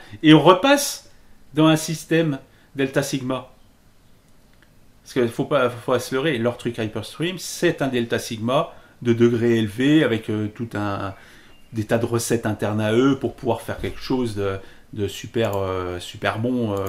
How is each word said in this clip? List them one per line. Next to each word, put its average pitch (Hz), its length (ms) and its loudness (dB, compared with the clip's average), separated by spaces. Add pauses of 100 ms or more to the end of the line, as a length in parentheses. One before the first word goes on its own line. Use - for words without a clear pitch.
(220)
et 156 120 10
on 147 60 10
repasse 185 720 4 (440)
dans 156 120 4
un 160 100 6
système 160 640 -2 (380)
delta 135 260 0
sigma. 131 480 -6 (1500)
Parce - 120 -20
qu'il 120 140 2
faut 135 160 -4
pas, 131 260 2
faut 117 220 -6
pas 123 60 2
se - 160 -6
leurrer, 131 240 0
leur 117 180 0
truc 117 220 -6
Hyperstream, 117 600 -6
c'est - 440 -2
un 135 60 0
delta 120 300 -2
sigma 120 540 -2 (300)
de 117 100 2
degré 117 440 4
élevé, 127 480 2
avec, 113 240 -2
euh, 107 200 -2
tout 117 260 -8
un, 101 400 -6 (580)
des 107 120 -4
tas 120 120 0
de 117 80 0
recettes 117 400 -2
internes 107 360 -2
à 107 120 0
eux 135 260 4
pour - 160 -4
pouvoir - 280 -4
faire - 160 -8
quelque - 200 -8
chose 123 380 -4
de, 98 220 -4 (340)
de 104 160 -4
super, 110 480 -4
euh, 92 420 -4
super 101 400 -4
bon, 120 360 -2
euh, 98 140 -2